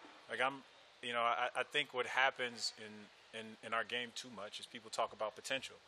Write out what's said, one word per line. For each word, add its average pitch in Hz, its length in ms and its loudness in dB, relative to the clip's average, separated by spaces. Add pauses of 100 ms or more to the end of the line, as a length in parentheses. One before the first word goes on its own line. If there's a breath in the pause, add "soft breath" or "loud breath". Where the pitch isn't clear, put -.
(280)
Like, 113 140 0
I'm, 135 220 0 (380)
you 123 100 -2
know, 120 100 4
I, 117 320 4
I 127 80 2
think 143 320 2
what 123 120 2
happens 123 720 4
in, 107 600 -12
in, 110 80 -6 (160)
in 113 100 -4
our 113 120 4
game 120 320 -2
too 127 180 -8
much 101 240 -8
is - 80 -10
people 113 240 -12
talk 117 220 0
about 107 240 -2
potential. 131 400 -2 (120)